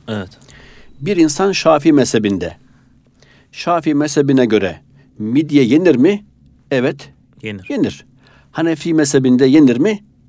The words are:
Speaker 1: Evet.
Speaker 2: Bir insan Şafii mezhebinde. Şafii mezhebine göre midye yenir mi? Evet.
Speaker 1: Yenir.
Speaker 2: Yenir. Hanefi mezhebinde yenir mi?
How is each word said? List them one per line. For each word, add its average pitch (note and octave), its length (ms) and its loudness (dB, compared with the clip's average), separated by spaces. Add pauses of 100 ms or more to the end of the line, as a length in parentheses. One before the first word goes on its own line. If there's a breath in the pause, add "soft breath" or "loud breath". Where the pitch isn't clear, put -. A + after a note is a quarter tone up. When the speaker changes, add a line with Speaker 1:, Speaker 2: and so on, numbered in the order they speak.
Speaker 1:
Evet. G2+ 220 -10 (720 loud breath)
Speaker 2:
Bir F3+ 160 -4
insan E3+ 340 0
Şafii D#3+ 420 2
mezhebinde. G#2 640 -2 (920 soft breath)
Şafii E3 420 -2
mezhebine C#3+ 520 0
göre F#2+ 360 -2 (380 soft breath)
midye C#3 440 0
yenir D3+ 320 2
mi? F#3+ 300 0 (460)
Evet. C#3 380 -4 (320)
Speaker 1:
Yenir. G#2+ 280 -14
Speaker 2:
Yenir. - 360 -6 (460 soft breath)
Hanefi E3 420 -4
mezhebinde C3+ 520 2
yenir C3 320 4
mi? G3+ 260 -2 (260)